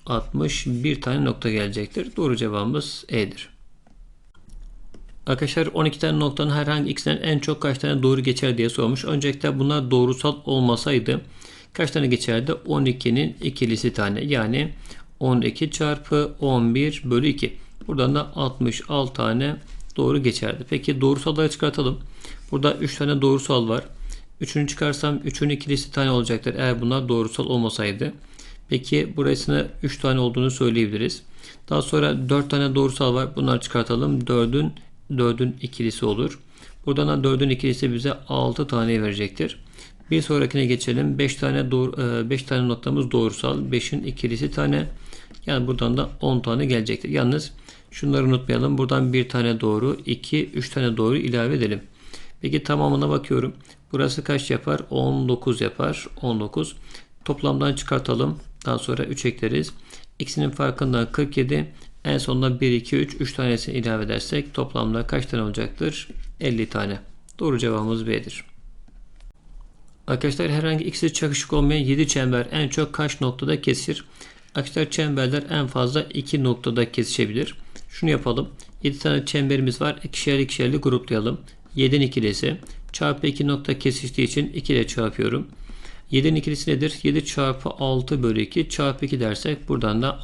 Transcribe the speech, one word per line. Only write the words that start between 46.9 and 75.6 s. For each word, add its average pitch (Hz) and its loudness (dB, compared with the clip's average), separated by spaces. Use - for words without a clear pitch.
Yalnız 143 2
şunları 139 2
unutmayalım. 127 2
Buradan 131 2
bir 127 2
tane 117 2
doğru, 110 2
iki, 147 -2
üç - -4
tane 123 0
doğru 113 4
ilave 123 2
edelim. 104 0
Peki 143 0
tamamına 147 2
bakıyorum. 139 0
Burası 139 0
kaç 139 0
yapar? 147 0
On 131 0
dokuz 123 0
yapar. 139 -2
On 117 0
dokuz. - -4
Toplamdan 143 0
çıkartalım. 135 0
Daha 123 0
sonra 123 -2
üç - -4
ekleriz. 120 -2
İkisinin 147 -2
farkından 131 0
kırk 147 0
yedi. 143 0
En 143 2
sonunda 127 0
bir, 131 4
iki, 120 0
üç, 143 0
üç 127 -4
tanesini 123 -2
ilave 113 0
edersek 110 -2
toplamda 117 0
kaç 135 0
tane 117 -2
olacaktır? 110 -4
Elli 113 0
tane. 101 -2
Doğru 151 2
cevabımız 113 0
B'dir. 110 -4
Arkadaşlar 143 0
herhangi 156 2
ikisi 156 0
çakışık - -2
olmayan 147 6
yedi 139 4
çember 123 2
en 151 0
çok 147 0
kaç 151 -2
noktada 139 0
kesişir? - 0
Arkadaşlar 143 -2
çemberler 143 0
en 147 0